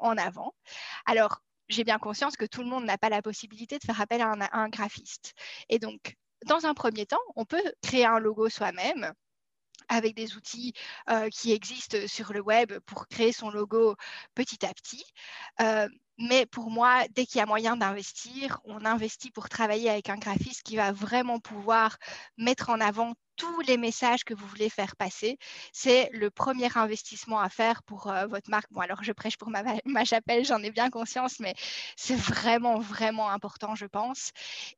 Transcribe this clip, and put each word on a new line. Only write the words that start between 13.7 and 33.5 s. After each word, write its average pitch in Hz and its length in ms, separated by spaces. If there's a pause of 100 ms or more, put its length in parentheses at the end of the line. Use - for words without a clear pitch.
petit 233 320
à 190 80
petit. - 300 (580)
Euh, 220 260 (300)
mais 240 280
pour 226 240
moi, 240 360 (100)
dès 254 100
qu'il 247 140
y - 20
a 208 40
moyen 220 300
d'investir, 233 880
on 214 200
investit 220 460
pour - 180
travailler 226 400
avec 208 200
un 202 60
graphiste 214 480
qui 220 120
va 202 160
vraiment 233 480
pouvoir 220 580 (400)
mettre 240 320
en 226 100
avant 220 340 (220)
tous 339 260
les 262 160
messages 240 460
que 226 120
vous 202 100
voulez 208 240
faire 202 260
passer. 214 420 (360)
C'est 254 400
le 208 160
premier 247 480
investissement 220 640
à 190 100
faire 226 340
pour, 202 240
euh, 190 200
votre 202 220
marque. 214 220
Bon, 208 80
alors, 190 240
je 220 80
prêche 220 260
pour 214 120
ma, 208 140 (220)
ma 254 200
chapelle, 233 400
j'en 247 160
ai 208 100
bien 233 200
conscience, 247 480
mais 196 160 (420)
c'est - 180
vraiment, 233 640
vraiment 220 500
important, 208 460